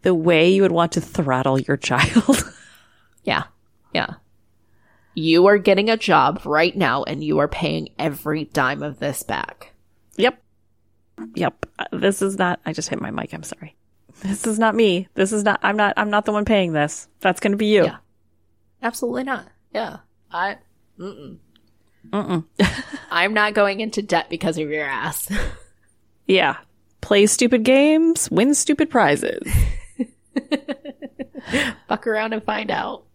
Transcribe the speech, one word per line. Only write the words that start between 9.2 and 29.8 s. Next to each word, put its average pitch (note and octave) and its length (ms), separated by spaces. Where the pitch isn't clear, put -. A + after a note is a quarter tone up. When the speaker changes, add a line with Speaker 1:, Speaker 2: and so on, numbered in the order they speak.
Speaker 2:
back. - 500
Speaker 1:
Yep. B3 260
Yep. - 300
Uh, - 120
this G3 300
is G3 160
not, F3+ 300
I D#3+ 80
just - 160
hit - 100
my - 100
mic. - 220
I'm D#3+ 100
sorry. - 340
This G3 260
is G#3+ 120
not A3 160
me. G3 400
This G3 180
is G#3 100
not, G3+ 200
I'm G#3 160
not, G3+ 180
I'm G#3 140
not G#3 160
the G#3+ 60
one G#3 120
paying F#3+ 300
this. D3 340
That's - 200
gonna G3+ 160
be G#3+ 120
you. G#3 160
Speaker 2:
Yeah. - 120
Absolutely B3 420
not. C4+ 220
Yeah. G3+ 280
I, F3+ 280
mm-mm. E3 400
Speaker 1:
Mm-mm. E3+ 340
<laughs> G#3 260
Speaker 2:
I'm F3 220
not G#3+ 220
going G3+ 260
into G#3 220
debt F3 260
because E3 300
of D#3 100
your D3+ 160
ass. C#3+ 480
<laughs> - 460
Speaker 1:
Yeah. F3+ 320
Play G3+ 240
stupid A#3 400
games, D#4 680
win A#3+ 220
stupid D#4 380
prizes. D3+ 580
Speaker 2:
<laughs> - 40